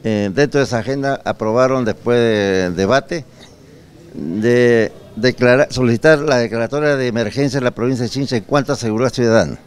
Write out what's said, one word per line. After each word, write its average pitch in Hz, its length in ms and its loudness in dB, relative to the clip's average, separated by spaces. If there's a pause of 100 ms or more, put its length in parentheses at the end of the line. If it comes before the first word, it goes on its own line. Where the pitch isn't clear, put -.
eh, 104 300 -2
dentro 143 260 0
de 135 60 2
esa 123 140 -4
agenda, 135 460 -4
aprobaron 123 600 0
después 120 340 -2
de 98 520 0
debate, 120 540 -2 (880)
de 113 760 2 (240)
declarar, 123 560 2
solicitar 127 480 2
la 143 200 0
declaratoria 117 580 -2
de 131 100 -2
emergencia 120 520 -2
en 127 60 -4
la 123 60 2
provincia 123 340 -2
de 107 60 -4
Chincha 131 260 -4
en 101 60 -2
cuanto 143 300 -2
a 127 40 -2
seguridad 113 360 -2
ciudadana. 110 540 0